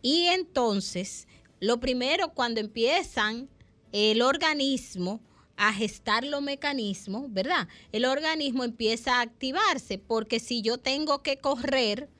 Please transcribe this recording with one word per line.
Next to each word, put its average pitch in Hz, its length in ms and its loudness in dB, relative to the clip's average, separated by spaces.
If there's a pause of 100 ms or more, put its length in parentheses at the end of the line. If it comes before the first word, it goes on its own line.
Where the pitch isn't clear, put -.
Y 311 280 2
entonces, 220 1000 -2 (320)
lo 233 200 2
primero, 269 520 0
cuando 233 280 0
empiezan 233 880 0 (420)
el 214 300 4
organismo 269 960 0 (380)
a 208 160 4
gestar 220 500 0
los 285 180 -2
mecanismos, 269 880 -4
¿verdad? 214 380 0 (240)
El 233 140 0
organismo 285 580 0
empieza 233 520 0
a 247 60 4
activarse, 262 760 -2
porque 226 420 -2
si 233 220 -4
yo 226 160 0
tengo 285 440 0
que 277 160 -2
correr, 262 680 0 (120)